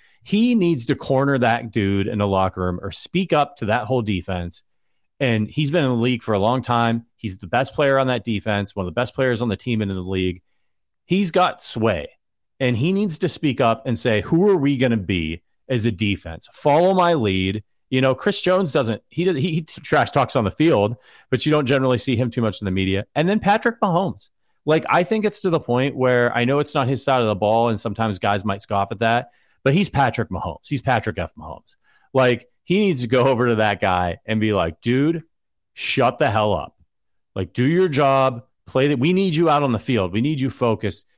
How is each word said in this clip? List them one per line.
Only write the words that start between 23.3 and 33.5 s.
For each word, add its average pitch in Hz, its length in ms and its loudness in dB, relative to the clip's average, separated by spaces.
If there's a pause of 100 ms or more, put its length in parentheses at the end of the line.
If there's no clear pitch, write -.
Patrick 226 420 0
Mahomes. 180 480 -2 (340)
Like, 156 240 0
I 165 160 2
think 214 220 -2
it's 208 160 -2
to 190 80 -2
the 160 100 2
point 123 360 -2
where 123 420 2
I 120 80 2
know 139 140 0
it's 147 160 -4
not 131 120 0
his 131 160 -2
side 131 160 2
of 113 80 2
the 107 80 0
ball, 110 320 2
and 110 120 -2
sometimes 110 400 -4
guys 101 260 -2
might 98 160 -4
scoff 98 300 -2
at 101 80 -8
that, 117 320 0 (320)
but 135 100 4
he's 190 160 2
Patrick 127 400 0
Mahomes. 87 380 -8
He's 139 140 -4
Patrick 113 360 0
F 82 180 -6
Mahomes. - 400 -16 (380)
Like, 127 340 2 (160)
he 185 160 0
needs 180 220 0
to 120 60 -4
go 127 180 2
over 123 220 2
to 117 80 2